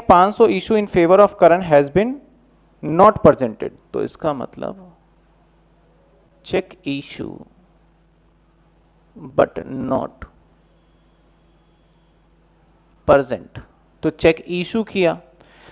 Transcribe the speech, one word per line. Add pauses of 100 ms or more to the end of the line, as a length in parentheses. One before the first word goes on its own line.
पाँच
सौ
issue
in
favor
of (140)
Karan
has
been (720)
not
presented, (240)
तो
इसका
मतलब (1500)
check (120)
issue (2000)
but (260)
not (3000)
present। (420)
तो
check
issue
किया, (500)